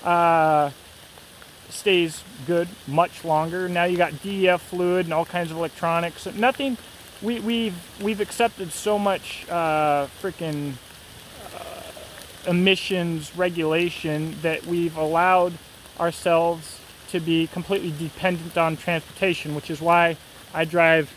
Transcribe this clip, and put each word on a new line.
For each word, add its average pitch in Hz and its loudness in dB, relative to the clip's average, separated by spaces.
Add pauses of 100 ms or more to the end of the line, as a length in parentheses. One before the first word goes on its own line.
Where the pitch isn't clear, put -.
uh, 160 4 (960)
stays 175 0 (240)
good 175 0 (180)
much 160 0
longer. 165 0
Now 175 2
you 180 0
got 156 0
D 196 -2
E 185 6
F 175 2
fluid 180 0
and 160 -4
all 165 2
kinds 175 -4
of 160 -8
electronics. 170 -2 (100)
Nothing, 254 0 (440)
we, 226 -2
we've, 220 -2 (240)
we've 208 -2
accepted 196 -2
so 208 0
much, - -2
uh, 151 2 (140)
frickin', 151 -6 (840)
uh, - -12
emissions 175 2
regulation 160 0
that 160 -2
we've 170 -2
allowed 175 4 (440)
ourselves 170 0 (260)
to 175 -4
be 165 0
completely 175 -4
dependent 165 -4
on 160 2
transportation, 165 -4
which - -8
is 151 -6
why 170 4 (360)
I 165 0
drive 160 4